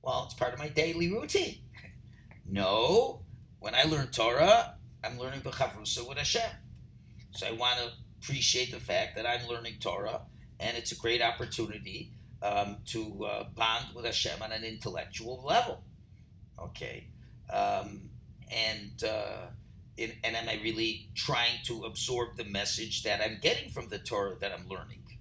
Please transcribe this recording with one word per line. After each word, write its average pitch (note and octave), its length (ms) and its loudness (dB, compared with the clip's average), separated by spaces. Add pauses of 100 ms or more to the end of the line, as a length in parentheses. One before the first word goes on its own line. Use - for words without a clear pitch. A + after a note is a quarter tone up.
Well, B2+ 220 2
it's - 120 -8
part - 180 2
of C#3+ 60 -8
my D3+ 100 -4
daily E3+ 420 4
routine. D4+ 460 2 (920)
No, A2 760 6 (340)
when A2 160 -4
I C3+ 80 8
learn D3 240 4
Torah, C#3+ 680 8 (280)
I'm A#2+ 160 -4
learning C3 220 -4
b'chavrusa B2 680 0
with C#3 100 -6
Hashem. A3+ 320 2 (840)
So - 140 -6
I G#2+ 60 0
want A#2+ 280 2
to A#2 120 -2 (300)
appreciate B2+ 500 2
the B2 80 -6
fact F#2+ 380 0
that A2+ 100 -2
I'm A#2+ 220 0
learning A#2 320 -6
Torah, G2+ 400 -2 (400)
and A2+ 160 -2
it's - 160 -2
a - 20 -4
great A#2+ 260 2
opportunity, G#2 920 -2 (280)
um, G2+ 440 2
to, G#2+ 400 -4
uh, G#2 180 -4 (100)
bond A2+ 400 2
with A#2+ 120 -8
Hashem - 360 0
on A2 120 -4
an A2 100 -4
intellectual A2 800 -6
level. G3 400 4 (720)
Okay, - 520 -10 (400)
um, G2+ 600 0 (400)
and, A2 540 -2
uh, G2+ 440 -2 (500)
in, A2+ 160 -4 (100)
and A2+ 140 0
am A#2 100 -2
I A2 160 -2
really A2+ 520 0
trying A#2+ 500 2
to A2+ 180 -2
absorb A#2 540 -2
the A2+ 80 -4
message G2+ 580 -2
that G#2 160 2
I'm G#2+ 220 0
getting - 300 2
from - 180 -6
the G2+ 100 -6
Torah G2 400 -2
that G2 140 -2
I'm F2+ 160 -10
learning? F#2 340 -10 (180)